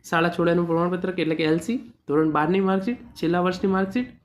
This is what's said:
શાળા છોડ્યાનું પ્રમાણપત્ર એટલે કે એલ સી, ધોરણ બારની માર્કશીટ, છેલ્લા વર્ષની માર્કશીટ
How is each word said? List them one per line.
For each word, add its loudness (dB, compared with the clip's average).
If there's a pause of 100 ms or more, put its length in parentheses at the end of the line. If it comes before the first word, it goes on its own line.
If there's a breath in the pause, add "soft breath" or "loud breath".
શાળા 2
છોડ્યાનું 2
પ્રમાણપત્ર 0
એટલે -2
કે 0
એલ 2
સી, -4 (260)
ધોરણ 0
બારની 2
માર્કશીટ, -2 (100)
છેલ્લા 0
વર્ષની 0
માર્કશીટ -2 (160)